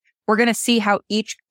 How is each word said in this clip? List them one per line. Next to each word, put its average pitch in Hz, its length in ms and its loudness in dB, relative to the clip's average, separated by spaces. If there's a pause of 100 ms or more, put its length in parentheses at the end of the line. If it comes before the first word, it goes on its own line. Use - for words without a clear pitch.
(260)
we're 214 100 2
gonna 233 180 2
see 233 240 0
how 208 300 0
each 214 280 -4 (140)